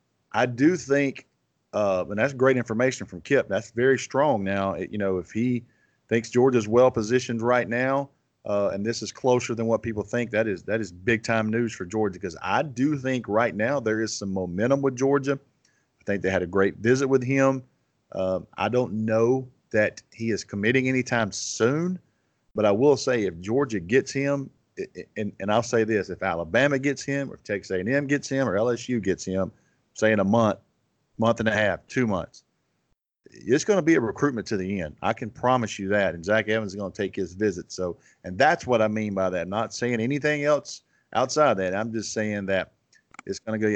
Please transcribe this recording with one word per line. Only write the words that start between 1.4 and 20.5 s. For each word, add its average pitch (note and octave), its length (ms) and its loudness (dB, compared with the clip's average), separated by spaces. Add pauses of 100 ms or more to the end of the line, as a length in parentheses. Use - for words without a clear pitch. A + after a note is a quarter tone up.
uh, G2 360 0
and G2+ 100 -4
that's C#3 140 0
great B2+ 240 4
information A#2+ 500 -2
from F2 140 -14
Kip. - 260 0
That's G2+ 240 -4
very B2+ 260 2
strong C3 460 0
now. G2 300 -2
It, E2+ 180 -8
you G#2+ 60 -8
know, G2 200 0
if E2+ 140 -8
he A#2+ 320 -2 (460)
thinks A2+ 200 0
Georgia's B2 380 4
well A#2+ 240 6
positioned A#2 500 -2
right A#2+ 260 2
now, C3 420 -2 (360)
uh, G2+ 280 0
and G2+ 120 -4
this A2+ 160 -4
is G#2 100 -8
closer B2 440 0
than A2+ 120 -4
what A2+ 140 2
people G#2+ 220 -4
think, A#2+ 280 -2
that A2 160 2
is, F#2 160 -4
that A2 180 -2
is F#2 100 -8
big G#2 320 -2
time A2 260 0
news A2+ 240 -2
for F#2+ 120 -10
Georgia, G2 340 -2
'cause F2 220 -8
I G#2+ 220 0
do C#3+ 340 -2
think B2+ 320 -4
right G#2+ 260 2
now B2 240 0
there A2 220 0
is G#2+ 120 -4
some G2 200 -6
momentum G2 480 0
with C3+ 160 0
Georgia. C3+ 420 2 (640)
I - 20 -20
think G2+ 180 -2
they F#2+ 80 0
had F#2 140 2
a F2 40 -4
great F#2+ 300 2
visit C3 300 2
with C3 160 4
him. C3+ 400 2 (480)
Uh, F#2 300 -2 (160)
I G2 100 0
don't A2 380 0
know A#2 420 2 (240)
that G#2+ 320 0 (100)
he A2+ 180 -4
is G2 120 -2
committing B2 460 0